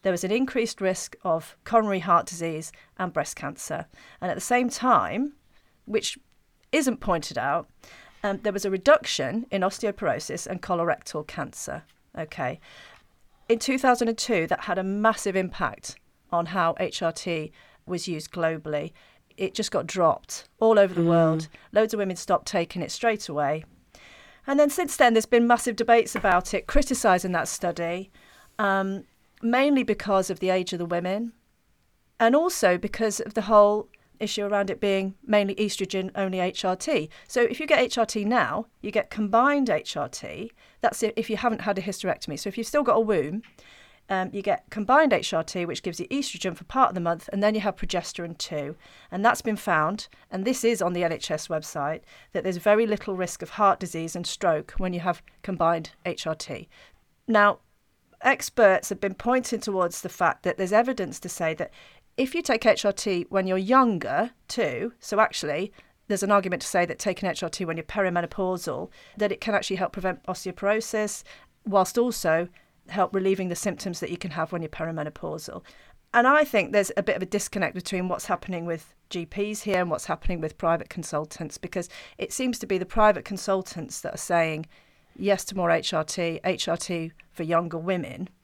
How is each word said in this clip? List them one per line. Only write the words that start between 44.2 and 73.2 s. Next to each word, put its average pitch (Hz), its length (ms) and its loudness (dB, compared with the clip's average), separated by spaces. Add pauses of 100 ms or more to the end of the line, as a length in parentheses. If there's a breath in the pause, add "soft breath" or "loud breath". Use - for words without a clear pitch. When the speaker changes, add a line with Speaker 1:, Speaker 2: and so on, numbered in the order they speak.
Speaker 1:
you 196 80 -4
get - 300 -2
combined 247 420 4
H - 220 0
R 165 80 2
T, 175 240 -4
which 160 160 -6
gives 175 160 -6
you 175 80 -8
estrogen 190 500 -6
for - 60 -18
part - 280 2
of 180 40 -10
the 180 60 -4
month, 170 320 -2
and 196 100 -2
then 214 140 2
you 214 60 0
have 202 120 -2
progesterone 170 640 -6
too. 151 380 -6 (340 loud breath)
And 190 140 -4
that's - 180 4
been 214 140 -2
found, 175 500 0 (240 soft breath)
and 190 140 -6
this 254 180 0
is 226 180 2
on 180 120 0
the 175 100 0
N 170 80 2
H - 180 -6
S 156 200 -4
website, 156 540 -4 (300 loud breath)
that 165 120 -4
there's 180 140 -2
very 214 280 4
little 202 300 -2
risk 180 260 -4
of 170 80 -12
heart 202 300 4
disease 165 340 -8
and 170 100 -8
stroke 160 540 0
when 185 140 0
you 175 80 -4
have 175 220 -2 (200)
combined 165 480 0 (140)
H - 200 -6
R 160 120 -4
T. - 320 -12 (580 soft breath)
Now, 208 320 6 (640)
experts - 680 4
have 190 100 -6
been 196 140 -2
pointing 247 440 0
towards 185 440 -2
the 180 60 -8
fact - 360 0
that 180 120 0
there's 190 160 -2
evidence 226 460 2
to 180 100 -12
say 160 260 -2
that - 180 -6 (440 loud breath)
if 262 160 0
you 339 100 -2
take 233 220 0
H 214 200 4
R 202 80 4
T 180 360 -2
when 190 200 0
you're 185 100 0
younger 196 720 2 (160)
too, 175 540 -4
so - 180 -2
actually 165 540 -2 (340 soft breath)
there's 196 160 -2
an 196 80 -2
argument 185 320 2
to - 60 -8
say 175 180 2
that - 140 -8
taking 190 280 -2
H 165 140 -4
R 175 60 -4
T - 160 -6
when 165 120 -4
you're 165 60 -8
perimenopausal, 175 1080 -2 (280 loud breath)
that 202 160 0
it - 80 -6
can 208 160 -2
actually 190 200 -2
help 180 160 -4
prevent 185 340 -6
osteoporosis, 208 1000 -4 (420 loud breath)
whilst 196 320 2
also 175 500 0 (400 soft breath)
help 185 240 0
relieving 190 360 0